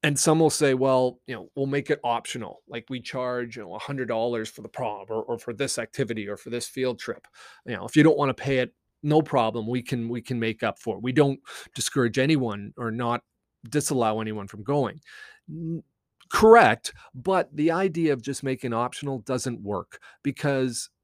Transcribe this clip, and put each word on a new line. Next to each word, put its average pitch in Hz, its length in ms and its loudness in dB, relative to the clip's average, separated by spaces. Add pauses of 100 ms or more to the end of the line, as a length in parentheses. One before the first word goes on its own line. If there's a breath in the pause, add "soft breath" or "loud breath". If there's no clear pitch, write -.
And 147 160 2
some 160 200 4
will 160 100 6
say, 143 240 2
"Well, 127 540 2
you 127 80 -8
know, 95 200 -14
we'll 139 120 -2
make 139 220 -4
it 147 140 0
optional. 117 640 -4
Like, 120 220 -12
we 127 100 -6
charge, 123 560 -6
you 113 80 -12
know, 92 120 -12
a - 40 -10
hundred 131 300 -6
dollars 113 400 -2
for - 120 -18
the 104 60 -14
prom 107 400 -6
or, 110 160 -2
or 117 160 -4
for 120 140 -10
this 131 260 -4
activity 110 480 -4
or 101 80 -8
for - 140 -16
this 117 180 -6
field 127 320 -4
trip. - 300 -10 (360 loud breath)
You 117 120 -6
know, 92 80 -10
if 120 100 -4
you 151 80 8
don't 151 140 8
wanna 139 160 2
pay 135 240 -2
it, 127 160 0 (300)
no 151 200 4
problem. 113 420 0
We 120 160 -2
can, 117 280 -4
we 120 120 -4
can 123 180 -4
make 113 220 -2
up 110 160 -2
for 107 180 -4
it. 98 60 -12
We 127 100 -2
don't 139 280 4 (340 loud breath)
discourage 120 460 -2
anyone 123 580 0
or 117 140 -6
not 120 320 -2 (440)
disallow 117 540 0
anyone 107 260 -6
from 104 160 -14
going." 135 380 -2 (480 loud breath)
N-, 165 340 -8 (460)
correct, 214 640 8 (220 loud breath)
but 165 400 0
the 151 160 2
idea 165 420 0
of 127 80 -4
just 135 220 -6
making 131 300 -4
optional 123 460 -4
doesn't 123 420 -4
work 98 380 -6 (220 loud breath)
because 135 720 -2 (120)